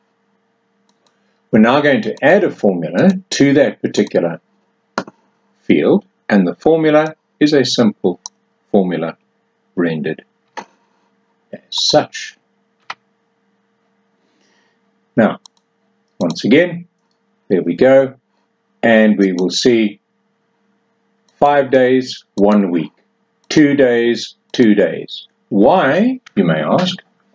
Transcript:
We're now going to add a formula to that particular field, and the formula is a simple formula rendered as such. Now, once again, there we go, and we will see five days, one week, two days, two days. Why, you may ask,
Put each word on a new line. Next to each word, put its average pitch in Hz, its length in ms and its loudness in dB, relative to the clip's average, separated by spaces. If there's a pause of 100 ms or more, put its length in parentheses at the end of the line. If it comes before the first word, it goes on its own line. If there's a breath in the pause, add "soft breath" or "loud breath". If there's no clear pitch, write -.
(1500)
We're 117 80 4
now 120 200 4
going 143 220 0
to - 200 -10
add 180 220 2
a 160 80 -2
formula 92 600 -2 (180)
to 139 240 2
that 127 280 0
particular 85 600 -4 (1200)
field, 95 440 0 (220)
and 98 180 2
the 85 100 -6
formula 156 600 0 (240)
is 151 140 0
a 139 100 4
simple 104 560 -2 (540)
formula 85 420 -2 (600)
rendered 80 500 -6 (320)
as - 1120 -20
such. - 680 -4 (2750)
Now, 104 240 0 (800)
once - 240 -6
again, 170 460 0 (580)
there 90 160 -2
we 87 140 -4
go, 131 380 2 (680)
and 110 340 2
we 95 140 2
will 90 180 -4
see 113 520 -2 (1400)
five 143 320 0
days, 127 540 0 (100)
one 101 340 2
week, 80 220 -4 (560)
two 143 300 2
days, 120 580 0 (180)
two 107 220 2
days. 85 540 -4 (180)
Why, 170 720 0 (160)
you - 80 0
may 165 160 -2
ask, 156 380 -4 (380)